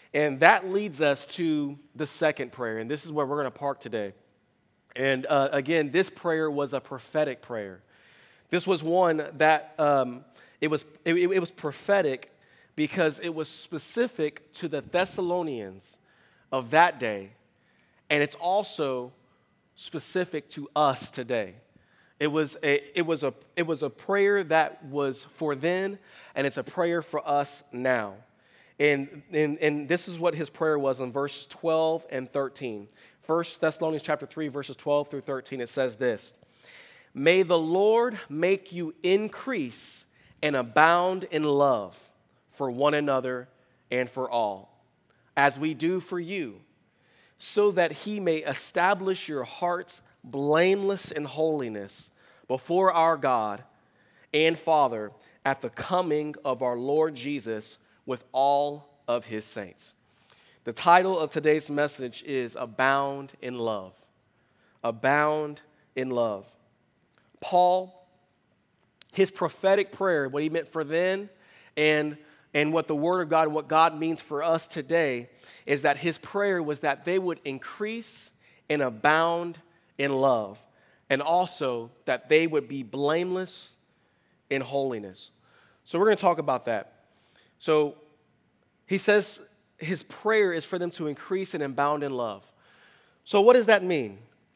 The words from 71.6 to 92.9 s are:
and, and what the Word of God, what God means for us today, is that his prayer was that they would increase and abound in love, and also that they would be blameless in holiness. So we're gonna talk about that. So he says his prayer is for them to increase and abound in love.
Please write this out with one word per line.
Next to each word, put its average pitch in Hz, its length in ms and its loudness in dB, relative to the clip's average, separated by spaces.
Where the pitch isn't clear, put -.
and, 151 400 2
and 151 200 2
what 160 140 0
the 156 80 -2
Word 170 260 0
of 160 80 -6
God, 160 180 4
what 151 200 -4
God 160 300 4
means 160 220 -4
for 147 240 -6
us 165 240 0
today, 139 640 -2
is 139 180 0
that 143 140 4
his 160 200 -2
prayer 196 440 -2
was 147 200 -6
that 139 240 -2
they 175 120 0
would 180 280 -4
increase 208 840 -10
and 151 120 0
abound 160 760 0
in 139 140 0
love, 120 500 2
and 139 120 2
also 143 720 -2
that 127 240 -2
they 160 180 6
would 151 200 -2
be 139 140 -8
blameless 165 920 -4
in 135 120 -2
holiness. 123 680 -6
So 170 140 -2
we're 196 60 4
gonna 214 100 6
talk 175 240 2
about 143 260 -2
that. 110 280 -4
So 151 360 2
he 196 100 0
says 208 420 2
his 165 260 -6
prayer 214 500 2
is 160 120 -4
for 185 140 -4
them 175 120 -4
to 160 160 -6
increase 185 460 -4
and 165 80 -4
abound 143 420 0
in 143 80 -4
love. 113 320 -6